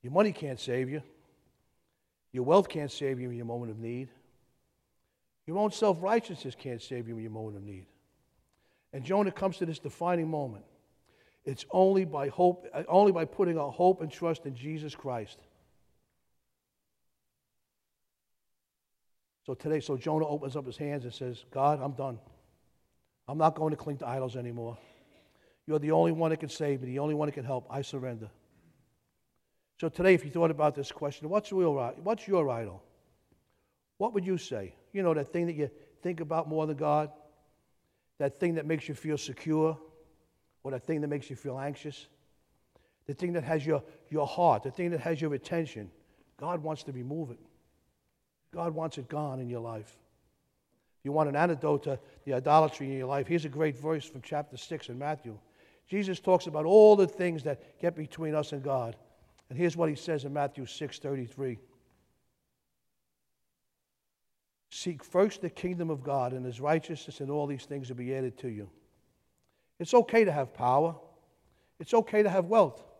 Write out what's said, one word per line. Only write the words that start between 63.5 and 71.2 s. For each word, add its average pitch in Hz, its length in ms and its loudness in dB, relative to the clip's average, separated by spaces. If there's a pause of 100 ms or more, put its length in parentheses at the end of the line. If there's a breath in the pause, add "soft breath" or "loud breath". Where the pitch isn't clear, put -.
"Seek - 340 -8
first 196 380 2
the 175 80 -6
kingdom 175 400 -4
of 139 120 -4
God 131 300 -2
and 127 120 -6
his 120 160 -8
righteousness, 151 600 -2
and 139 100 -6
all 147 160 -2
these 139 200 -6
things 139 220 -8
will 127 80 -8
be 123 160 -6
added 131 260 -4
to 131 100 -8
you." 104 200 -10 (1120)
It's 170 140 -4
okay 233 320 8
to 180 80 4
have 143 220 -2
power. 143 420 4 (840)